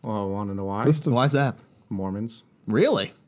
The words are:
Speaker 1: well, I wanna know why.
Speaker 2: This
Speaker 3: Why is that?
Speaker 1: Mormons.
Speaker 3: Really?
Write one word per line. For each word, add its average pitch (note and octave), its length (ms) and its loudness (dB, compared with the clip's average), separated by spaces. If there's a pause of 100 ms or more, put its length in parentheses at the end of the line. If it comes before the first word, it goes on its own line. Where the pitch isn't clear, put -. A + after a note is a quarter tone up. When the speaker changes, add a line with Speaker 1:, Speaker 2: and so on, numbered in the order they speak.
Speaker 1:
well, G#2+ 180 -4
I G2 40 -2
wanna G2 280 -4
know G2 120 -4
why. G2+ 200 -2
Speaker 2:
This D3+ 180 4
Speaker 3:
Why B2+ 220 2
is C#3+ 60 2
that? C#3 260 2 (320)
Speaker 1:
Mormons. G2 540 -6 (240)
Speaker 3:
Really? D#3+ 440 2 (160)